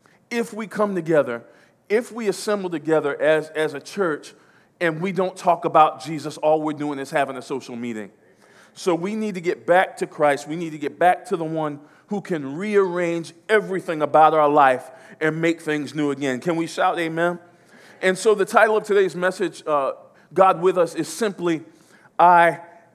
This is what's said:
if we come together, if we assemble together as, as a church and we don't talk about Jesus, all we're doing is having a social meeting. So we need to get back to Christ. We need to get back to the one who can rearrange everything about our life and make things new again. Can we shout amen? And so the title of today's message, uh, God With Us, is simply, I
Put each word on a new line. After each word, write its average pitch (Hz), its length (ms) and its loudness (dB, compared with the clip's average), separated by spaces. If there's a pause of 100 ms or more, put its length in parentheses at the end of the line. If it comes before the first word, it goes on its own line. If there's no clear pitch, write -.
(300)
if 233 220 -4
we 214 140 -10
come 202 280 -2
together, 143 480 0 (460)
if 226 240 0
we 220 160 -6
assemble 196 400 -2
together 151 500 -2
as, 156 300 2
as 151 240 -4
a 143 80 -10
church 170 540 -6 (440)
and 160 220 -2
we 196 100 -4
don't 185 280 -4
talk 170 260 0
about 151 400 2
Jesus, 147 320 -10
all 156 240 0
we're 151 140 -4
doing 147 240 -6
is 135 120 -10
having 135 280 -2
a 123 40 -12
social 127 340 -8
meeting. 110 340 -8 (640)
So 175 200 -2
we 185 200 -4
need 214 220 -4
to 180 40 -10
get 165 260 -6
back 175 320 2
to 175 80 -6
Christ. 143 400 0
We 151 80 -8
need 165 180 -8
to 151 60 -12
get 143 200 -8
back 175 300 2
to 185 100 -4
the 160 80 -6
one 156 340 -6 (280)
who 202 120 -6
can 147 360 -8
rearrange 175 760 -2 (160)
everything 180 520 0
about 156 320 6
our 151 160 4
life 135 440 4 (280)
and 160 200 -2
make 165 200 0
things 151 320 -6
new 147 200 -2
again. 131 260 -4
Can 170 160 -2
we 165 140 -4
shout 175 320 -2
amen? 170 400 -2 (600)
And 185 160 0
so 214 200 2
the 190 80 0
title 214 320 4
of 214 80 -2
today's 196 320 0
message, 180 500 -4
uh, 143 280 -2 (380)
God 180 280 4
With 180 180 2
Us, 170 160 2
is 156 140 -6
simply, 175 560 -4 (520)
I 170 440 6 (340)